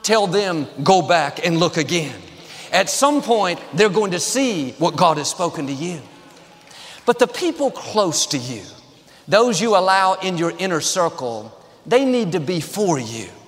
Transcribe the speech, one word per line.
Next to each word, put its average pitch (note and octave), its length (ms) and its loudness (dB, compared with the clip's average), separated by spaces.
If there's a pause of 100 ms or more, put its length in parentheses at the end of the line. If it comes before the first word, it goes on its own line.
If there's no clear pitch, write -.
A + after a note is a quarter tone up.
tell G#3 240 2
them, F3 400 -2 (160)
"Go F#3 180 6
back D3+ 420 0
and E3+ 140 2
look E3 180 2
again." D#3 380 -2 (560)
At F3+ 180 2
some C#4+ 320 2
point, G3 380 0 (140)
they're G#3 160 4
going G3 240 0
to F3 80 -2
see F#3+ 580 -2
what D#3+ 160 0
God D#3+ 240 4
has C#3 80 -6
spoken D#3 400 -4
to C#3+ 60 -6
you. D#3+ 280 -8 (1040)
But A#3+ 140 2
the B3 80 6
people C#4+ 460 -2
close - 540 0
to C#3+ 120 -4
you, A#2+ 240 -8 (640)
those G#3 340 4
you G#3+ 160 2
allow F#3+ 380 4
in F3+ 240 -4
your E3+ 200 0
inner F3 220 -2
circle, B2 720 -4 (320)
they B3+ 200 4
need A#3+ 280 2
to F3+ 80 0
be D#3+ 200 -2
for F3+ 380 0
you. A2+ 300 -8 (180)